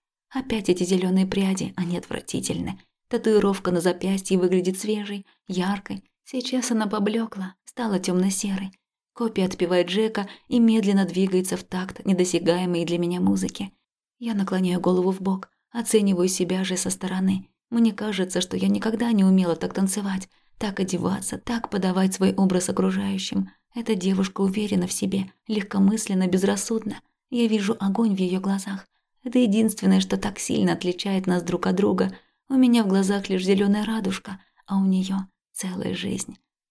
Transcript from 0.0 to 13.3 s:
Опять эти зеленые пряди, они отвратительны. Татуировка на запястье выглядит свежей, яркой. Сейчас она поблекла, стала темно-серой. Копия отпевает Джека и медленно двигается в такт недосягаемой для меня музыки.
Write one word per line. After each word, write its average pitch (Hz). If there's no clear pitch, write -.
Опять 226
эти 180
зеленые 185
пряди, 190
они 175
отвратительны. -
Татуировка 202
на 175
запястье 185
выглядит 180
свежей, 208
яркой. 190
Сейчас 247
она 220
поблекла, 214
стала 214
темно-серой. 190
Копия 226
отпевает 180
Джека 208
и 247
медленно 208
двигается 185
в 190
такт -
недосягаемой 175
для 170
меня 175
музыки. 190